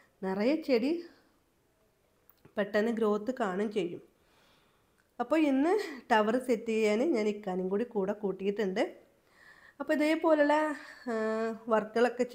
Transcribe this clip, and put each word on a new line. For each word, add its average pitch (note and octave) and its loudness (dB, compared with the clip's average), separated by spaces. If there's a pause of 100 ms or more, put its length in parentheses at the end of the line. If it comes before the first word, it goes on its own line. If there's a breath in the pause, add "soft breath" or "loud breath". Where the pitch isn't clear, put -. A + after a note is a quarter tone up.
(240 soft breath)
നിറയെ G#3 0 (100)
ചെടി B3+ 2 (1700 loud breath)
പെട്ടെന്ന് G#3 0
ഗ്രോത്ത് G#3+ 0
കാണും G3+ -2
ചെയ്യും. F3 -4 (1200 soft breath)
അപ്പോൾ D4 2 (100)
ഇന്ന് C#4 4 (380 loud breath)
ടവർ A3 4 (120)
സെറ്റ് A3+ 0
ചെയ്യാൻ G#3+ 2 (140)
ഞാൻ G#3+ 0
ഇക്കാനും F#3 -4
കൂടി G#3 0
കൂടെ G3 -2
കൂട്ടിയിട്ടുണ്ട്. G3+ -2 (960 loud breath)
അപ്പോൾ D4 0
ഇതേപോലുള്ള, D4+ 4 (580 loud breath)
ആ, A3+ -2 (560)
വർക്കുകളൊക്കെ A#3 0